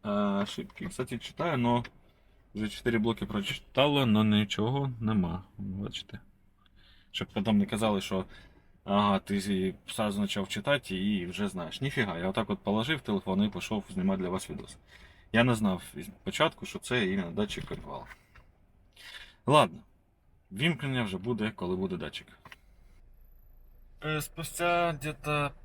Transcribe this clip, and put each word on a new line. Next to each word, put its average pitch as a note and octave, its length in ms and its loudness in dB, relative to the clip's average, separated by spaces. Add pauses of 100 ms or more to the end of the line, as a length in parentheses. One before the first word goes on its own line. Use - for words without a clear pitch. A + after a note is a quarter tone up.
Е, G#2+ 40 -4
ошибки, G2+ 760 -2
кстати, C3 300 -6
читаю, D#3 400 -2
но A#2+ 260 4 (720)
вже G#2+ 140 -2
чотири A#2 280 0
блоки A2 280 2
прочитало, C3+ 800 2
но G#2+ 180 6
нічого G#2+ 680 2 (100)
нема, F#2 420 2 (140)
бачите. G2+ 640 -8 (920)
Щоб - 220 -6
потім G#2+ 240 4
не G2+ 80 6
казали, G#2 360 0
що, F#2+ 240 -2 (600)
ага, G2+ 340 4
ти G2+ 200 -2
зі-, F#2+ 360 0 (120)
сразу G#2 340 -2
почав G2 260 -2
читати - 480 -2
і F#2+ 300 0
вже G2+ 220 -4
знаєш. F2+ 340 -6
Ніфіга, A#2 360 -2
я F2 100 -2
отак G#2 220 -2
от G2+ 100 -2
положив A2+ 420 0
телефон G2 420 0
і G#2+ 60 2
пішов G2 400 -4
знімати F#2+ 320 0
для F2 80 -2
вас F#2 200 -4
відос. - 280 -12 (560)
Я A#2 100 6
не B2 120 6
знав G2 280 0 (120)
від - 180 -10 (100)
початку, D#3 420 0
що - 140 -10
це B2 260 0
іменно F#2 260 -2
датчик G2+ 400 -4
обвалу. - 340 -10 (1400)
Ладно, B2+ 340 6 (720)
вімкнення C3+ 520 0
вже F#2+ 140 -4
буде, G#2+ 380 -2
коли F#2 200 -2
буде F#2 220 -2
датчик. D#2+ 300 -10 (1800)
Е, D3+ 160 -2
спустя F3 680 0
где-то D3 600 -2 (140)